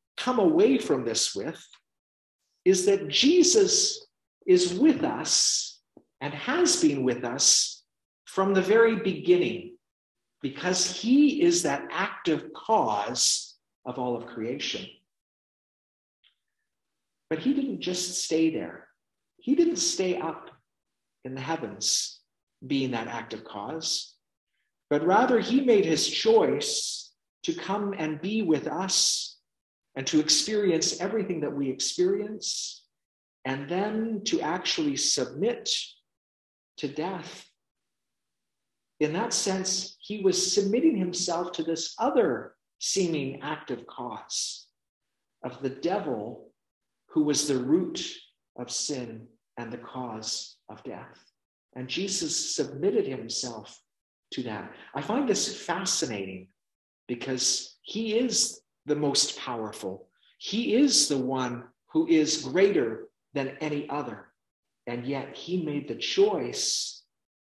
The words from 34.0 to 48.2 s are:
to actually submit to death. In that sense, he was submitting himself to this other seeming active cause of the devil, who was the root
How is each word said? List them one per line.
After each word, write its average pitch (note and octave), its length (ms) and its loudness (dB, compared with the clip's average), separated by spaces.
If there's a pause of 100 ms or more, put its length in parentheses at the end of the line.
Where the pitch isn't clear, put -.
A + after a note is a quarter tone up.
to - 160 0
actually D3+ 560 -2
submit C#3 720 -2 (1080)
to D3 100 -6
death. D#3+ 600 -8 (1500)
In D3+ 140 0
that A#3 200 -4
sense, - 640 -4
he G#3 220 -10
was F#3 320 2
submitting G#3 440 2
himself F3 560 -2
to D#3+ 100 -6
this - 340 -4
other G#3+ 560 0 (260)
seeming D#3 600 -2
active C#3 460 -8
cause - 800 -10 (760)
of - 200 -12
the C3+ 60 -2
devil, C3+ 840 -4 (560)
who D#3 160 2
was D3 240 0
the C#3 100 2
root D3 480 0 (540)